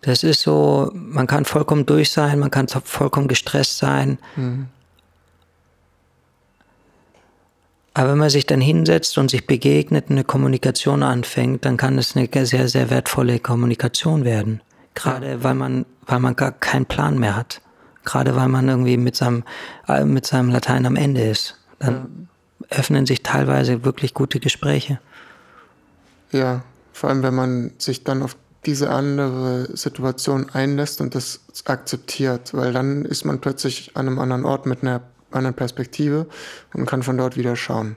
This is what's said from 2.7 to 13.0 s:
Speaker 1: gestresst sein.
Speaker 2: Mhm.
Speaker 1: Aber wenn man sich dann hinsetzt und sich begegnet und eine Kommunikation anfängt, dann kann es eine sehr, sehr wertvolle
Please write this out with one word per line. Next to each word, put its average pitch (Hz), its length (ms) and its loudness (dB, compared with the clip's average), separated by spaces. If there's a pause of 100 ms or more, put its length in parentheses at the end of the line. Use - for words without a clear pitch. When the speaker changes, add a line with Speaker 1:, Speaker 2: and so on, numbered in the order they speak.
Speaker 1:
gestresst 139 500 0
sein. 139 400 0 (180)
Speaker 2:
Mhm. 127 320 -4 (3250)
Speaker 1:
Aber 135 180 2
wenn 143 60 4
man 151 120 4
sich 139 160 2
dann 135 160 4
hinsetzt 160 560 4
und 135 120 4
sich 127 160 -2
begegnet 143 640 2
und 143 60 4
eine 135 80 2
Kommunikation 135 800 2
anfängt, 123 640 0
dann 127 120 2
kann 135 200 2
es - 180 -2
eine 127 140 2 (160)
sehr, 127 220 2
sehr 120 220 2
wertvolle 123 500 2